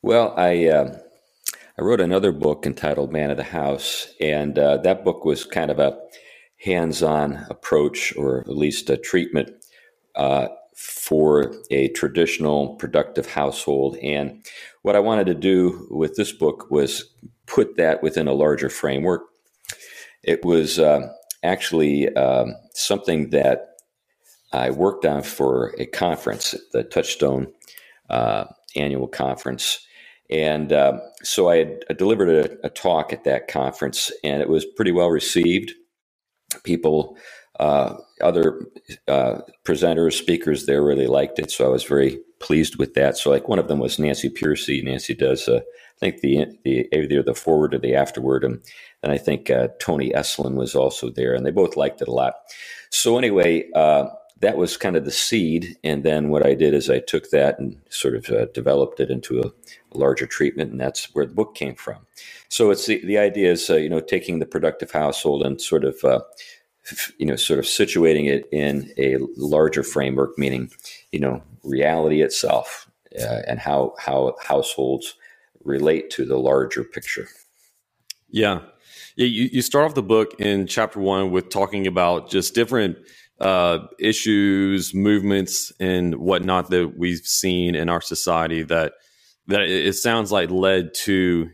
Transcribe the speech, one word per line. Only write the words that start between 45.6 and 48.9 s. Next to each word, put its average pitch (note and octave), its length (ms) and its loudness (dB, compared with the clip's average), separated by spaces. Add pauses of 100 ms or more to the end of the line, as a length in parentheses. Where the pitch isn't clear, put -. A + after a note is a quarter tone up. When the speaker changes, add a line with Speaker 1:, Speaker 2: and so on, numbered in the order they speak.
Speaker 1:
think, - 220 -2
the, C#2+ 260 2 (160)
the, B1+ 300 -2
either C#2+ 280 0
the B1+ 140 -2
foreword D2+ 400 0
or C2+ 40 -2
the B1+ 180 0
afterword, C2+ 480 0
and, A#1+ 180 -4 (400)